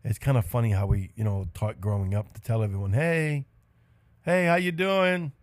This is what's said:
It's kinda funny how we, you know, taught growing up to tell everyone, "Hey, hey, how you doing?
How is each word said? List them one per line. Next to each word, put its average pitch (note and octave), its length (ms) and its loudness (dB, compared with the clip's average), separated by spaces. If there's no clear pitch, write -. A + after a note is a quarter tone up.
It's A2+ 140 -2
kinda C3 240 2
funny A#2 280 0
how G2 160 2
we, G2 280 0
you A2 100 -4
know, G2 300 -2
taught - 260 -6
growing G2 340 -2
up G#2 200 -4
to G#2+ 60 -16
tell A2+ 220 -2
everyone, G2 300 -2
"Hey, D#3 540 0
hey, F3 240 2
how E3+ 100 4
you F3+ 160 0
doing? F3+ 600 0